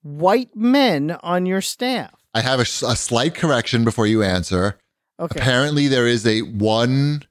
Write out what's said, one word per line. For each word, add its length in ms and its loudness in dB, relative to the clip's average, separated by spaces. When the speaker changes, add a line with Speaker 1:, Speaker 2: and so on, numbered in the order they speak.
Speaker 1:
white 540 0
men 560 2
on 240 -2
your 140 -2
staff? 520 -6
Speaker 2:
I 80 0
have 160 0
a 40 2
s-, 200 -4
a 120 0
slight 400 -2
correction 480 0
before 240 2
you 160 4
answer. 560 0
Speaker 1:
Okay. 220 -6
Speaker 2:
Apparently, 480 2
there 180 4
is 200 0
a 160 2
one 880 0